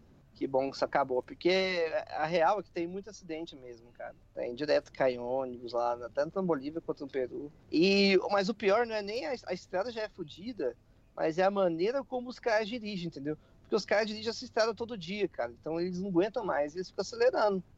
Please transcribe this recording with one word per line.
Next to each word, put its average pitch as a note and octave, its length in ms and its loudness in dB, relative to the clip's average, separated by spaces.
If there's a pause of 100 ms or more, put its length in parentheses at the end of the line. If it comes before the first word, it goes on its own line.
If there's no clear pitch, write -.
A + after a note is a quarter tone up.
(340)
que C3+ 140 -4
bom C3+ 240 2
que - 60 -12
isso C#3 80 0
acabou, C3 360 0
porque F3 680 0 (180)
a D3 160 -2
real F3 340 4
é F3+ 40 -8
que - 80 -16
tem E3+ 160 -4
muito G3 220 -8
acidente E3 460 -10
mesmo, A#2+ 360 -18
cara, - 240 -14 (180)
tem B2 220 -4
direto D3 360 0
cai B2+ 260 2
ônibus B2 560 -4
lá, A#2+ 240 0 (180)
tanto D3+ 200 -2
na G3 60 -2
Bolívia D#3+ 400 -2
quanto - 240 -6
no C3+ 60 -12
Peru, C3+ 400 -4 (200)
e, G3 460 6 (140)
mas G3+ 180 2
o A#3 40 0
pior A#3 340 4
não A3+ 80 -4
é G#3+ 60 0
nem A3 260 -4
a, C4+ 80 -2 (100)
a F#3 80 -2
estrada F#3 380 -4
já A3+ 120 -6
é G#3 60 -6
fodida, E3 640 -6 (400)
mas D#3+ 220 0
é F#3 60 4
a G3 80 4
maneira G3 520 2
como B3 260 -6
os - 100 -10
caras A3 280 0
dirigem, G#3 400 -6
entendeu? D3+ 300 -6 (240)
Porque - 140 -2
os G3 100 2
caras G#3+ 220 2
dirigem A3 220 -6
essa A3 140 -8
estrada A3+ 300 2
todo A#3 240 -8
dia, F#3+ 320 -4
cara. A#2+ 320 -6
Então E3 180 -4
eles F3+ 220 -2
não G3+ 80 -4
aguentam G3+ 340 2
mais, D3 320 0
eles F#3 140 -8
ficam - 140 -6
acelerando. G#3+ 600 2 (140)